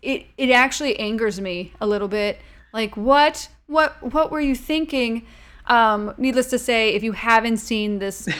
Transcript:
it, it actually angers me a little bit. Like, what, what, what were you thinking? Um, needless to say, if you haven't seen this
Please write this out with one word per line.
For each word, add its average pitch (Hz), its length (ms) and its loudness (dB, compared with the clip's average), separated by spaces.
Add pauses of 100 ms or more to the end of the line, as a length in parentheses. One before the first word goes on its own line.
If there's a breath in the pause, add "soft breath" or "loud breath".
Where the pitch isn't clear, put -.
it, - 260 -6 (120)
it 262 120 2
actually 262 500 2
angers 214 400 -2
me 180 400 -8
a 214 80 -4
little 208 200 -2
bit. 202 300 -2 (340 soft breath)
Like, 220 240 -6
what, 285 520 2 (180)
what, 302 340 2 (120)
what 311 180 2
were 302 100 -2
you 277 140 0
thinking? 254 720 -2 (400 soft breath)
Um, 220 520 2
needless 254 320 0
to 247 80 0
say, 226 320 2
if 202 120 0
you 220 100 -4
haven't 226 440 2
seen 214 420 -2
this 196 300 -8 (120)